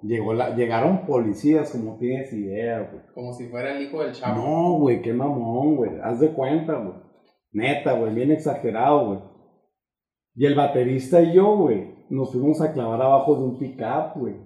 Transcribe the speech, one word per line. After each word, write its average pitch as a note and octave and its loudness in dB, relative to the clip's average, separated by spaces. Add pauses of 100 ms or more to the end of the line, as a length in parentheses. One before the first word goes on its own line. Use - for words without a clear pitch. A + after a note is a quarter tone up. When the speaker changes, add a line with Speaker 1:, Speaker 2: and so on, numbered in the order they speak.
Speaker 1:
Llegó A2 -2
la, B2 -2
llegaron A#2+ 0
policías, C#3 2
como A2 -8
tienes C3 -4
idea, G#2+ -4
güey. - -20 (100)
Speaker 2:
Como B2 -10
si B2 -14
fuera B2+ -6
el C#3 -6
hijo D#3 -6
del D3 -4
Chapo. A#2+ -4
Speaker 1:
No, D#3+ 0
güey, B2 4
qué A#2 -4
mamón, C3 0
güey. A2+ -2 (120)
Haz A#2 -4
de D#3 4
cuenta, D#3 -2
güey. G2 -8 (560)
Neta, C3+ -2
güey, A2+ -2
bien B2+ 0
exagerado, C3+ 2
güey. G2 -4 (1160)
Y B2+ 2
el C#3+ 4
baterista C3 4
y E3 4
yo, G3+ 6
güey, B2 0 (160)
nos C3 -4
fuimos D3 0
a D#3 0
clavar A#2 -2
abajo C3+ 6
de C3 -2
un B2+ -4
pick-up, - -4
güey. G#2+ -6 (100)